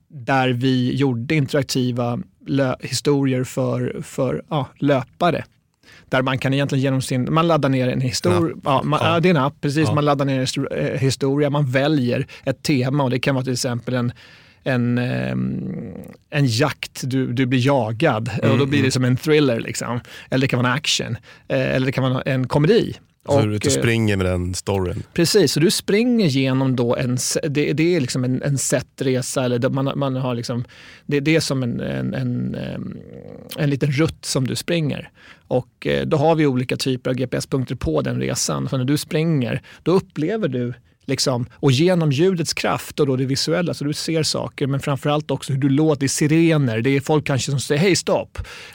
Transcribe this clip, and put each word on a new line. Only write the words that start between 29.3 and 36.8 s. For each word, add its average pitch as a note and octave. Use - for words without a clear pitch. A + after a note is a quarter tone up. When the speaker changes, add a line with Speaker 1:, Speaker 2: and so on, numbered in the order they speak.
Speaker 1:
eller B2
det, B2+
man, C3+
man C3+
har B2+
liksom, A#2
det, C#3+
det D#3
är D#3
som C3+
en, A#2+
en, C3
en, B2+
ehm, -
en D3
liten C#3
rutt D3+
som C3
du A#2+
springer. -
Och, -
eh, C#3+
då C#3
har D#3
vi D#3
olika B2+
typer C3